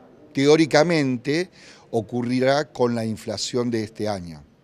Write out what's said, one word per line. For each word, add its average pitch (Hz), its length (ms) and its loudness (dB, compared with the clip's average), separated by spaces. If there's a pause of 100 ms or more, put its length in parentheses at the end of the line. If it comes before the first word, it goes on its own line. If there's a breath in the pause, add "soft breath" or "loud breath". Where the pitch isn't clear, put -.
(340)
teóricamente 151 1160 2 (420 loud breath)
ocurrirá 123 800 0
con 120 240 0
la 113 80 -4
inflación 113 680 -4
de 113 140 -2
este 104 240 -8
año. 85 380 -8 (180)